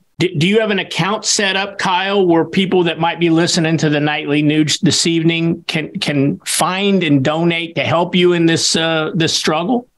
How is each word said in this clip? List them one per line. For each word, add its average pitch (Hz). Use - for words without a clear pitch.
Do, 180
do 151
you 208
have 214
an 196
account 185
set 190
up, 196
Kyle, 190
where 165
people 180
that 160
might 165
be 165
listening 165
to 156
the 147
Nightly 151
News 151
this -
evening 165
can, 160
can 147
find 185
and 143
donate 165
to 143
help 165
you 175
in 170
this, 165
uh, 160
this 160
struggle? 180